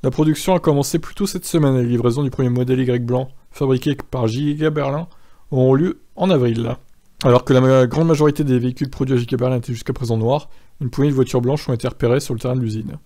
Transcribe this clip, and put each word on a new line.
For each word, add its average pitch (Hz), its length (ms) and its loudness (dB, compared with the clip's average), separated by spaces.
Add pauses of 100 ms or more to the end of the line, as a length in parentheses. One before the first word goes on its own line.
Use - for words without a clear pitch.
la 131 100 0
production 156 440 2
a 170 60 0
commencé 143 360 0
plus - 160 -6
tôt 202 140 -4
cette 185 160 -8
semaine 147 320 2
et 127 60 2
les 120 80 0
livraisons 120 340 0
du 135 60 -2
premier 127 180 -2
modèle 127 320 0
Y 123 200 0
blanc 127 280 -2 (240)
fabriqué 135 460 0 (120)
par 123 180 -2
Giga 147 420 -2
Berlin 151 400 -4 (420)
auront 131 220 4
lieu 160 260 0 (160)
en 185 140 0
avril. 120 480 0 (480)
Alors 123 180 6
que - 80 0
la 127 80 6
ma-, 131 260 6
grande 143 220 0
majorité 151 380 2
des 127 140 2
véhicules 127 300 -4
produits 131 260 -2
à - 20 2
Giga 120 180 -2
Berlin 127 220 0
étaient 120 160 -6
jusqu'à 113 180 -8
présent 120 240 -2
noirs, 117 320 -2 (320)
une 131 100 -4
poignée 139 220 0
de 135 40 0
voitures 127 260 2
blanches 131 260 -2
ont 139 60 -2
été 117 120 -4
repérées 123 360 0
sur 131 120 -6
le 110 60 -6
terrain 127 160 -4
de 127 60 -2
l'usine 110 440 -6